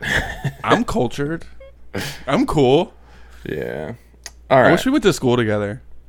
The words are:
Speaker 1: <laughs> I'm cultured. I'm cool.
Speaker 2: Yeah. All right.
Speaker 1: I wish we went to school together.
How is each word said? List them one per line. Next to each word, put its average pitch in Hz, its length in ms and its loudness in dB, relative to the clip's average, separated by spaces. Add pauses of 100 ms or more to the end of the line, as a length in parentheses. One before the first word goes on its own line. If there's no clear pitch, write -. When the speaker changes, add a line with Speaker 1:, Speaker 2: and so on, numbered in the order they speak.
(100)
Speaker 1:
<laughs> - 540 -4
I'm 135 200 2
cultured. 147 600 -4 (840)
I'm 196 200 2
cool. 147 480 2 (500)
Speaker 2:
Yeah. 69 500 -8 (540)
All 131 140 6
right. 107 60 6
Speaker 1:
I 127 40 6
wish 170 140 2
we 135 60 2
went 143 120 2
to 196 80 6
school 123 240 2
together. 107 460 -2 (260)